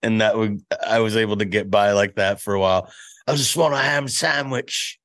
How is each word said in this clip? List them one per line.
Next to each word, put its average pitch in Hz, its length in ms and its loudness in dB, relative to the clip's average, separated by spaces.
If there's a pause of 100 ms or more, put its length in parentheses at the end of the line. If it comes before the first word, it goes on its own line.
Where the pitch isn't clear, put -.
and 110 200 2
that 107 160 4
would, 104 240 -2 (240)
I 113 140 0
was 110 160 0
able 107 220 2
to 107 80 -2
get 98 260 -2
by 101 200 4
like 101 240 2
that 98 240 0
for 101 140 -6
a 98 60 0
while. 92 320 2 (360)
I 151 80 0
just 139 220 -2
want 160 160 2
a 139 40 -2
ham 139 300 0
sandwich. 139 960 -4